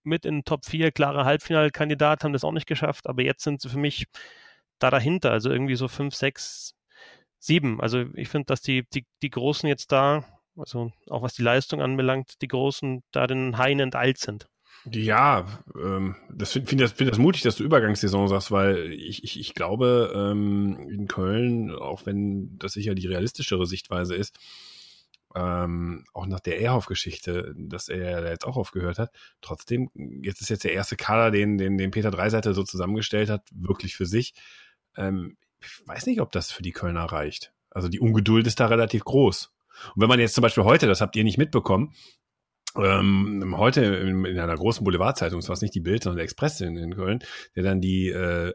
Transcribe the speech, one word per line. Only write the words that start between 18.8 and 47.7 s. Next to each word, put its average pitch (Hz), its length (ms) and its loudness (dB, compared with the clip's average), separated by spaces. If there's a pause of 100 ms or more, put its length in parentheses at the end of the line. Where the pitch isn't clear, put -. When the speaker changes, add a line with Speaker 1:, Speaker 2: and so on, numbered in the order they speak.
Speaker 2:
ich, 92 320 -10
ich, - 120 -10
ich - 160 -10
glaube, 117 640 2
ähm, 101 720 0
in 101 200 -6
Köln, 107 640 0
auch 82 300 -8
wenn 98 520 -4
das 98 140 -6
sicher 104 240 -4
die 92 120 -4
realistischere 92 580 -2
Sichtweise 90 500 -4
ist, 98 240 -6 (960)
ähm, 87 800 -4
auch 92 120 -10
nach 92 140 -6
der 85 200 -4
Ehrhoff-Geschichte, 95 960 -4
dass 85 320 -12
er 90 320 -4
ja 85 80 -6
jetzt 85 180 -8
auch 127 80 -6
aufgehört 92 420 -4
hat, 117 140 -4 (300)
trotzdem, 120 480 -6 (320)
jetzt 95 180 -8
ist - 100 -8
jetzt 107 140 -4
der 85 80 -2
erste 95 240 -4
Kader, 110 360 2
den, 104 260 2
den, 98 200 0
den 95 140 0
Peter 107 200 0
Dreiseite 104 420 2
so 95 100 0
zusammengestellt 104 680 -2
hat, 104 220 -4
wirklich 95 460 -4
für 95 80 -2
sich. 107 280 -2 (600)
Ähm, 95 400 -4 (240)
ich - 280 -20
weiß 160 180 -10
nicht, 233 160 0
ob - 100 -4
das 87 200 -4
für - 120 -12
die 87 80 -6
Kölner 87 320 -4
reicht. 78 500 -6 (160)
Also 90 200 -4
die 87 100 -4
Ungeduld 110 480 6
ist 113 140 0
da 117 60 4
relativ 113 360 2
groß. - 500 4 (400)
Und 98 80 2
wenn 113 80 6
man 123 120 8
jetzt 113 140 2
zum 127 60 4
Beispiel 117 220 6
heute, 123 240 8
das 95 140 4
habt 107 160 -2
ihr 107 80 4
nicht 104 120 2
mitbekommen, 131 560 2 (840)
ähm, 98 800 2
heute 127 260 4
in, 95 420 2
in 92 140 -2
einer 85 160 -2
großen 107 280 0
Boulevardzeitung, 90 560 0
es - 100 -10
war 92 100 -4
nicht 104 140 -4
die 98 60 -2
Bild, 92 240 -2
sondern 90 140 -2
der 82 80 -4
Express - 360 -4
in, 85 160 -6
in 85 160 -6
Köln, 98 240 -2 (380)
der 92 80 -2
dann 95 180 2